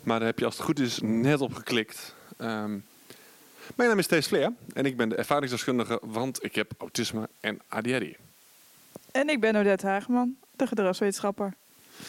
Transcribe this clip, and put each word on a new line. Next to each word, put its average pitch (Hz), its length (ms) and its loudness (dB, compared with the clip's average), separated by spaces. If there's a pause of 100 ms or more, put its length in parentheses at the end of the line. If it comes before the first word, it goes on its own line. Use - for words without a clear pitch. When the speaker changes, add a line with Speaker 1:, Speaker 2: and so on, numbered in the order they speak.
Speaker 1:
maar 113 160 2
daar 113 80 0
heb 117 120 -2
je 120 60 2
als 113 120 -2
het - 80 -6
goed - 140 0
is 123 240 0
net 120 380 2
op 127 120 -4
geklikt. - 600 -4 (220)
Ehm, 107 400 -4 (960)
mijn 247 140 4
naam 208 100 4
is 170 80 2
Thijs 156 200 4
Vleer 175 240 4 (220)
en 135 120 0
ik 135 120 0
ben 117 120 2
de 113 60 -2
ervaringsdeskundige, 123 840 0
want 117 420 -4
ik - 120 -6
heb 107 220 -2
autisme 110 520 -6 (100)
en - 220 -4 (120)
A 110 80 -2
D 117 100 -2
H 131 60 0
D. 113 60 -2 (1080)
Speaker 2:
En 285 180 0
ik 294 100 2
ben 220 160 4
Odette 196 320 4
Hageman, 247 480 0 (200)
de 262 120 0
gedragswetenschapper. 196 840 0 (560)